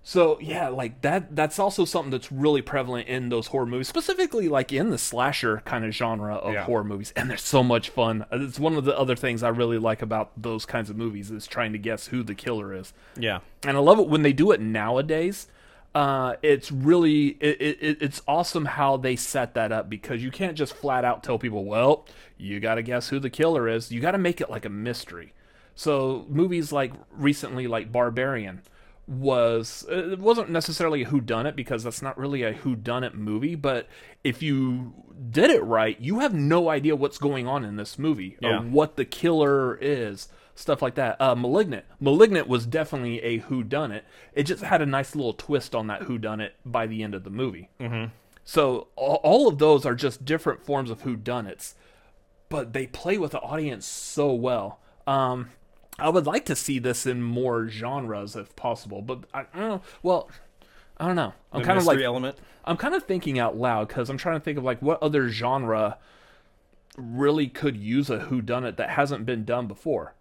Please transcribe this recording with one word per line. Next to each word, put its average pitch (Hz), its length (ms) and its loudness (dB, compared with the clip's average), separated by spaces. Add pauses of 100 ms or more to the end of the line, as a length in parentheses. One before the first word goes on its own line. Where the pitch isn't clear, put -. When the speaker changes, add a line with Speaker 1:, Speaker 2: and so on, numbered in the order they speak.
Speaker 1:
So, 165 380 4
yeah, 156 300 -4
like, 127 320 -6
that, 156 340 -2
that's 151 240 0
also 196 260 2
something 151 240 -2
that's 127 220 -6
really 143 300 4
prevalent 123 460 -4
in 127 220 -4
those 117 180 0
horror 135 180 -2
movies, 123 240 -4
specifically, 320 580 0
like, 135 240 0
in 151 180 0
the 135 80 0
slasher 120 680 0
kind 113 200 -4
of 110 80 -4
genre 107 420 -2
of 104 180 -4
Speaker 2:
Yeah. 101 100 -2
Speaker 1:
horror 110 220 0
movies, 101 300 -6
and 131 140 -2
they're 113 80 -6
so - 260 4
much 120 260 2
fun. 113 420 0
It's 131 280 -4
one 160 160 2
of 139 100 -2
the 143 120 2
other 127 180 2
things 117 280 -2
I 117 60 2
really 117 280 2
like 110 240 0
about 107 300 -4 (100)
those 110 240 -4
kinds 113 240 -4
of 104 60 -8
movies 107 340 -6
is 107 160 -10
trying 113 280 -4
to 107 40 -4
guess 107 300 -6
who 127 160 -4
the 104 100 -8
killer 104 400 -6
is. 95 200 -12 (240)
Speaker 2:
Yeah. 107 220 -2 (240)
Speaker 1:
And 139 140 0
I 139 40 4
love 185 180 10
it 175 80 4
when 151 160 4
they 143 100 6
do 165 180 4
it 110 100 4
nowadays. 131 840 -2 (460)
Uh, 135 480 2
it's 143 300 2
really, 151 580 6 (100)
it, 147 220 2
it, 147 200 0
it, 151 200 -2
it's 143 260 -4
awesome 160 380 0
how 139 320 2
they 127 200 0
set - 380 -4
that 113 160 0
up, 107 180 -2
because 117 340 -8
you 127 80 -6
can't 175 260 -4
just 147 160 -4
flat 131 300 -2
out 123 200 0
tell 120 140 -2
people, 107 280 -4
"Well, 120 400 4 (320)
you 101 220 -8
gotta 113 240 0
guess 123 260 -4
who 139 100 -2
the 135 100 -4
killer 147 380 2
is." 117 240 -2
You 117 80 -6
gotta 180 200 0
make 175 200 0
it, 165 100 -4
like, 113 160 -10
a 104 40 -8
mystery. 101 640 -8 (420)
So 135 540 0
movies 165 420 0
like, 135 220 -2 (180)
recently, 139 560 -2
like, 110 240 -4
Barbarian 120 680 0 (460)
was, 120 800 2
it 185 300 -2
wasn't 214 320 4
necessarily 160 500 0
a 120 60 -2
whodunit, 123 480 0
because 123 280 -4
that's 123 200 -8
not 135 160 -8
really 139 240 -2
a 110 100 0
whodunit 123 640 -4
movie, 107 400 -2
but 139 320 -2 (360)
if 123 200 -2
you 127 500 0 (380)
did 165 180 6
it 294 140 6
right, 110 360 2
you 175 200 -2
have 269 160 2
no 160 340 4
idea 151 260 2
what's 139 220 -2
going 139 300 0
on 135 180 -2
in 104 100 -8
this 104 220 -10
movie 131 460 -2
or 120 80 0
Speaker 2:
Yeah. 98 100 2
Speaker 1:
what 143 360 2
the 135 80 0
killer 139 760 2
is, 120 460 -4 (260)
stuff - 300 -2
like 123 100 -2
that. 123 260 -2
Uh, 135 140 6
Malignant. 123 520 0 (140)
Malignant 165 480 6
was 120 200 0
definitely 123 560 -2
a 117 160 -2
whodunit. 123 640 -4 (320)
It 147 100 0
just 165 180 -2
had 190 180 2
a 151 60 2
nice 139 300 -2
little 123 180 -2
twist - 400 -2
on 113 140 -2
that 104 140 -6
whodunit 107 500 -6 (120)
by 117 220 -2
the 110 160 -6
end 104 140 -6
of 92 80 -10
the 98 80 -14
movie. 101 380 -6 (100)
Speaker 2:
Mm-hmm. 113 320 -6 (320)
Speaker 1:
So 139 520 0
a-, - 60 -6
all 151 460 6
of 151 100 4
those 147 300 6
are 123 80 0
just 131 280 -4
different 156 400 -2
forms 135 280 -2
of 110 100 -8
whodunits, 117 720 -6 (760)
but 123 240 -6
they 135 120 -2
play 185 320 -2
with 156 140 -2
the 147 80 -6
audience 139 480 -6
so - 460 0
well. 117 480 -2 (260)
Um, 127 420 0 (520)
I 151 80 4
would 165 160 4
like 196 200 0
to 143 100 -2
see 135 240 -2
this 123 260 -2
in 123 160 -2
more 120 460 0
genres 110 680 -6
if 104 200 -12
possible, 104 460 -6
but 123 180 -8 (140)
I, 139 80 -6 (120)
I 175 60 -10
don't 220 100 -4
know. 190 120 -4 (220)
Well, 175 260 2 (680)
I 165 100 -2
don't 180 80 0
know. 123 180 -2 (200)
I'm 139 80 -4
Speaker 2:
The 117 60 0
Speaker 1:
kinda, 185 160 4
like, 165 120 6
Speaker 2:
mystery 135 100 2
element? 127 320 -4 (280)
Speaker 1:
I'm 165 120 -2
kinda 320 220 0
thinking 160 400 -2
out 113 180 0
loud 113 320 0
'cause 123 200 -4
I'm 135 80 -6
trying 165 200 -2
to 147 60 -6
think 147 140 -4
of, 127 60 -6
like, 127 180 -2
what 156 200 0
other 147 280 2
genre 113 680 0 (1000)
really 135 500 0
could 127 300 -2
use 123 320 0
a 110 100 -2
whodunit 120 580 -4
that - 140 -4
hasn't 139 340 -2
been 113 200 -2
done 120 220 -2
before. 101 540 -6